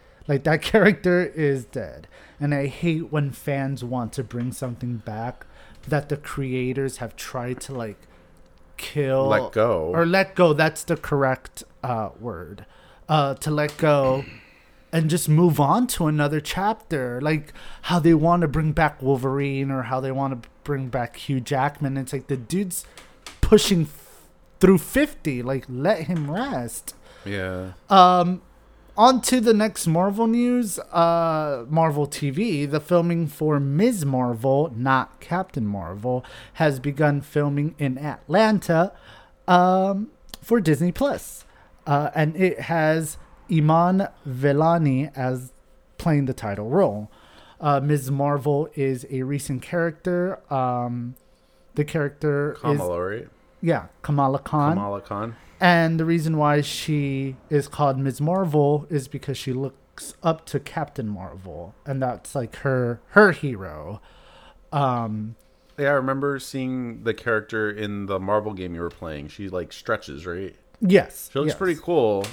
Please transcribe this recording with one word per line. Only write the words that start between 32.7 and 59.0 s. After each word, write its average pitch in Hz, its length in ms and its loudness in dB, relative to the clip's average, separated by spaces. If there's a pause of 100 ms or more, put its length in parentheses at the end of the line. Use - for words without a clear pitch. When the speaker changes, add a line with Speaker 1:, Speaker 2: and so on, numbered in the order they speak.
Speaker 1:
filming 170 460 2
for 151 320 0
Ms. 160 460 2
Marvel, 131 720 0
not 131 440 0
Captain 170 460 -4
Marvel, 101 560 -4 (320)
has 147 240 2
begun 143 440 0
filming 147 560 -2
in 131 180 -2
Atlanta, 175 960 2 (560)
um, 190 600 4 (340)
for 233 180 4
Disney 160 320 2
Plus. - 540 -4 (400)
Uh, 143 280 2
and 156 220 0
it 185 240 0
has 156 560 0 (340)
Iman 170 560 4 (220)
Vellani 143 880 2
as 127 360 -4 (460)
playing 147 280 2
the 131 60 -4
title 104 360 -6
role. 117 420 0 (500)
Uh, 143 200 2
Ms. 139 300 0
Marvel 143 680 0
is 135 340 -2
a 131 120 -4
recent 135 400 -4
character. 175 760 -2 (140)
Um, 123 640 -4 (580)
the 147 100 0
character 147 760 -2
Speaker 2:
Kamala, 90 420 0
Speaker 1:
is 101 180 -4
Speaker 2:
right? - 80 -16 (320)
Speaker 1:
Yeah, 156 260 0 (160)
Kamala 143 360 2
Khan. 151 360 2
Speaker 2:
Kamala 185 260 -2
Khan. 110 340 -8 (260)
Speaker 1:
And 170 380 4
the 160 60 0
reason 160 340 0
why 147 220 4
she 139 760 -2 (140)
is 147 180 2
called 139 300 0
Ms. 135 220 -2
Marvel 151 680 2
is 139 200 -4